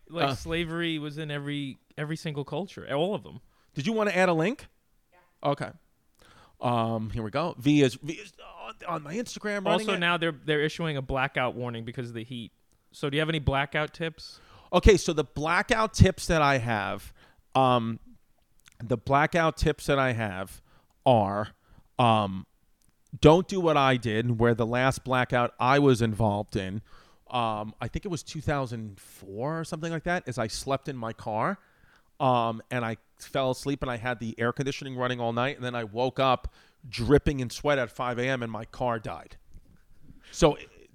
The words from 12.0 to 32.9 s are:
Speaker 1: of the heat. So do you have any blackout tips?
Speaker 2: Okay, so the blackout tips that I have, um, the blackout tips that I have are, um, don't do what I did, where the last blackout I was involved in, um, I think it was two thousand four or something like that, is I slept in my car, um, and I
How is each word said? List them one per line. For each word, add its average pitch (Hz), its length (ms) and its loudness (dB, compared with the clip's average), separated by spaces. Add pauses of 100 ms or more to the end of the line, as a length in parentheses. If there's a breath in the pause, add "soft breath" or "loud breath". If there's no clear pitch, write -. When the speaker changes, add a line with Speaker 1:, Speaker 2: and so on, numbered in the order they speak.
Speaker 1:
of 120 80 -12
the 113 80 -8
heat. 117 280 -12 (400)
So - 180 -6
do 139 80 -2
you 156 40 2
have 156 80 -2
any 160 100 0
blackout 139 540 -2
tips? - 460 -10 (320 loud breath)
Speaker 2:
Okay, 180 260 10
so 175 160 0
the 147 100 0
blackout 185 720 0
tips - 340 6
that 165 140 2
I 139 180 4
have, 101 520 -4 (440 soft breath)
um, 123 440 2 (840)
the 120 140 -2
blackout 156 600 2
tips - 300 0
that 143 120 2
I 131 140 2
have 98 480 -6 (440 soft breath)
are, 104 440 4 (500 soft breath)
um, 107 460 2 (720)
don't 165 280 8
do 196 120 -4
what 160 180 4
I 135 200 4
did, 117 420 0
where 120 160 6
the 117 100 0
last 123 380 0
blackout 123 560 0
I 131 200 6
was 131 220 6
involved 107 540 0
in, 98 260 -4 (480 soft breath)
um, 110 520 -4
I 120 60 -6
think - 180 -8
it 208 40 -6
was 170 120 -6
two - 200 -12
thousand 117 580 -4
four 117 600 -8
or 165 40 -6
something 165 280 -8
like 160 120 -6
that, 175 240 -2
is 127 100 -8
I 117 100 -2
slept - 400 -6
in 143 80 -8
my 113 180 -8
car, 127 440 -4 (600 soft breath)
um, 117 500 2
and 123 160 -4
I 113 120 -6 (220)